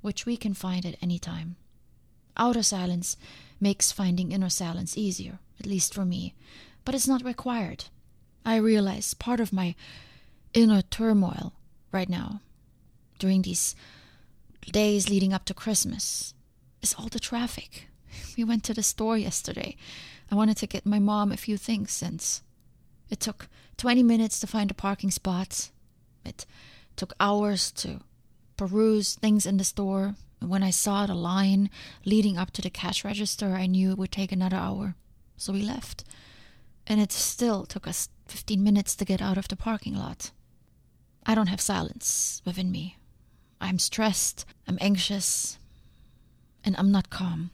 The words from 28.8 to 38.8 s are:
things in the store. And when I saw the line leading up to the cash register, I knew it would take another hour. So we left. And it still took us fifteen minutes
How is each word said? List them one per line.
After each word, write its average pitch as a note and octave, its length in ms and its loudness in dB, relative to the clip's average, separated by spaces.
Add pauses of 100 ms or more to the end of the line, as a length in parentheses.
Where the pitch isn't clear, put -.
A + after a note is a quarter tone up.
things G#3+ 320 4
in G3 120 2
the F#3+ 60 2
store. G3 520 -2 (240)
And F3 100 -6
when G3 140 2
I F#3+ 80 2
saw G3+ 340 2
the G3+ 80 -2
line G3 560 4 (360)
leading G3+ 340 4
up F#3 120 -2
to - 120 -10
the F3+ 80 -4
cash - 340 -4
register, G3+ 480 -2
I F#3 140 0
knew F#3 240 4
it F#3+ 80 -2
would F#3+ 120 -4
take G3 200 -4
another F#3 260 0
hour. F#3+ 380 -4 (420)
So - 160 -6
we G3 80 0
left. A#3+ 420 -6 (840)
And G#3+ 120 4
it G#3 120 2
still - 540 0
took - 220 -10
us - 220 -4 (180)
fifteen - 360 -2
minutes G3+ 320 4